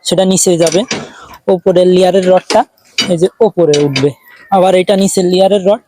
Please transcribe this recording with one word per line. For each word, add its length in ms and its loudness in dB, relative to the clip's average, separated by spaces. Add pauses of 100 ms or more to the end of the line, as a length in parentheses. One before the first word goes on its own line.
সেটা 240 2
নিচে 200 0 (120)
যাবে, 180 0 (720)
ওপরের 420 0
লেয়ারের 360 2
রডটা 300 0 (360)
এই 240 -4
যে 60 0 (180)
ওপরে 300 0 (100)
উঠবে, 240 -2 (460)
আবার 260 2
এটা 120 -2 (100)
নিচের 280 -2
লেয়ারের 360 0
রড 200 0